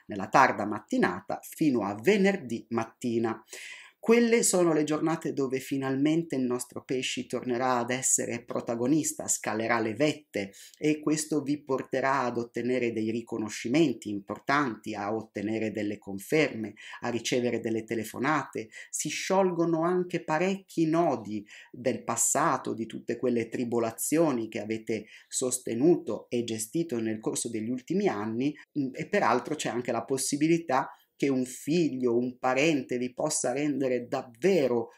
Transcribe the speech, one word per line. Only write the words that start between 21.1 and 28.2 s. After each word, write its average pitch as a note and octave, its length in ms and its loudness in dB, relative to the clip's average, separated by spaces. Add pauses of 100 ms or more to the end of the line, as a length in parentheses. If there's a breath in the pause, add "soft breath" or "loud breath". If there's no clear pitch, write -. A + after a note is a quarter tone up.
del A#2+ 320 -2
passato, B2+ 720 0
di A2 120 -6
tutte A#2+ 300 -6
quelle A#2+ 320 0
tribolazioni A#2+ 1000 0
che A2 100 -6
avete A2 480 -4 (220 loud breath)
sostenuto - 1000 2
e A#2+ 140 -2
gestito A#2 560 -4
nel A2 220 -2
corso C#3 280 -4
degli A2+ 220 -4
ultimi F3+ 380 0
anni, A2+ 440 -2 (240 loud breath)